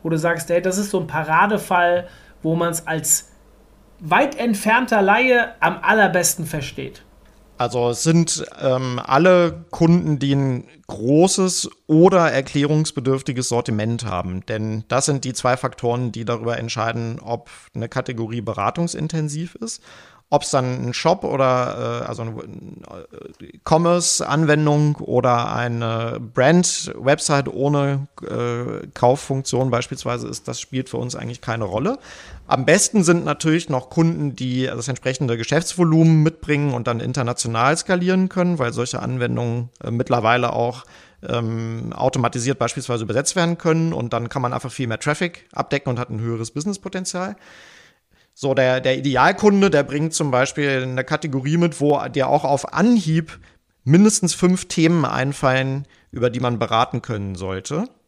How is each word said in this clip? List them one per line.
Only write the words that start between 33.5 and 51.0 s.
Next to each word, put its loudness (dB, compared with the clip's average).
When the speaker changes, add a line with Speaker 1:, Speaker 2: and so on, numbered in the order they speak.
Speaker 2:
noch -4
Kunden, 0
die -2
das -6
entsprechende -2
Geschäftsvolumen 4
mitbringen 0
und -4
dann 0
international 0
skalieren 0
können, 0
weil 0
solche -4
Anwendungen, -4
äh, -8
mittlerweile 0
auch, -4
ähm, -4
automatisiert -2
beispielsweise -4
übersetzt -2
werden 0
können 0
und -4
dann -4
kann -4
man -2
einfach -6
viel -6
mehr -4
Traffic -4
abdecken -4
und -2
hat -6
ein -6
höheres -6
Businesspotenzial. -8
So, -2
der, 4
der 2
Idealkunde, 4
der 4
bringt -2
zum -2
Beispiel 0
eine -4